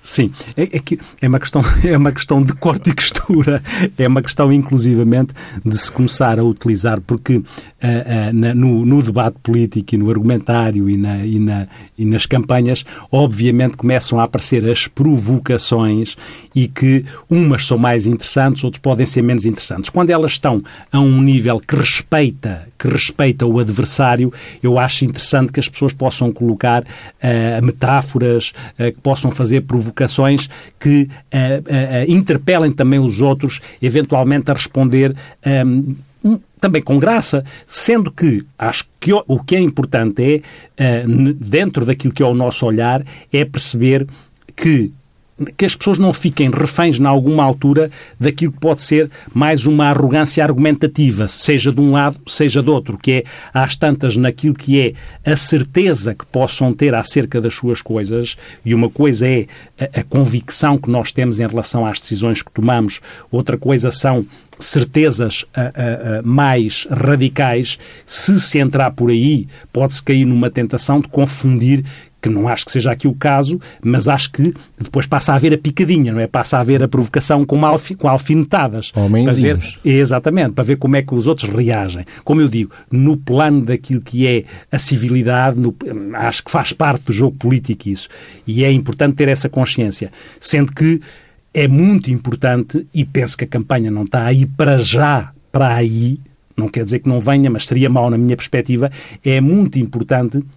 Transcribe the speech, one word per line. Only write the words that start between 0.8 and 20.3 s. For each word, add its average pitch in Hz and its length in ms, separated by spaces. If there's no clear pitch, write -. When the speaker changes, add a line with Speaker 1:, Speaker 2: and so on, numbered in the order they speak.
Speaker 1:
é 135 60
uma 131 120
questão, - 220
<laughs> - 120
é 170 100
uma 143 160
questão 139 300
de 135 120
corte - 360
e - 40
costura, 143 680
é 131 120
uma 131 160
questão 139 280
inclusivamente 127 800
de 107 140
se - 140
começar 123 480
a 113 40
utilizar, 110 580
porque, 117 420
ah, 123 80
ah, 117 40
na, 117 220
no, 123 280
no 135 200
debate 113 400
político 117 500
e 113 60
no 104 100
argumentário 110 800
e 101 80
na, 101 260
e 110 140
na, 104 300
e 110 80
nas 110 220
campanhas, 123 580
obviamente 123 680
começam 123 420
a 117 40
aparecer 113 440
as 117 200
provocações 117 1300
e 131 120
que 135 380
umas 156 380
são 123 100
mais 117 300
interessantes, 135 560
outros 123 180
podem 127 240
ser 127 160
menos 120 240
interessantes. 107 460
Quando 175 180
elas 160 220